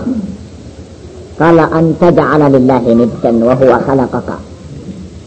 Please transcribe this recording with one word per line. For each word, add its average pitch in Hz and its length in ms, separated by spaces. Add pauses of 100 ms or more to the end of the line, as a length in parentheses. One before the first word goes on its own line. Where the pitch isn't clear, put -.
(1300)
Qala 165 360
an 160 280
taj'ala 147 520
lillahi 127 440
niddan 117 460
wa 117 180
huwa 127 240
khalaqaka. 123 560 (920)